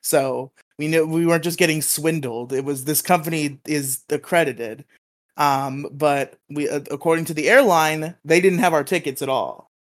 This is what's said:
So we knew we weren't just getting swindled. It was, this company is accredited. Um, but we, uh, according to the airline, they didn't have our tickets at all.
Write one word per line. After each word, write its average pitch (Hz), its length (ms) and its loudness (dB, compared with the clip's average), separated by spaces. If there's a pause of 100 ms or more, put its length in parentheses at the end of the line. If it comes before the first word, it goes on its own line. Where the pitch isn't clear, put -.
So 135 500 -2 (260)
we 151 100 -4
knew 160 180 2
we 165 220 0
weren't 165 160 2
just 165 160 -4
getting 160 220 2
swindled. 135 720 -2
It 135 140 -2
was, 135 200 -6
this 147 160 -2
company 160 640 -2
is 139 420 -4
accredited. 135 760 -2 (520)
Um, 139 540 0
but 143 440 0 (140)
we, 147 200 -4
uh, 143 200 -4
according 165 360 -2
to 160 80 -8
the 151 160 0
airline, 165 640 4 (100)
they 160 160 6
didn't 180 180 4
have 180 140 4
our 147 100 2
tickets 151 380 -4
at 131 80 -4
all. 80 400 -4 (120)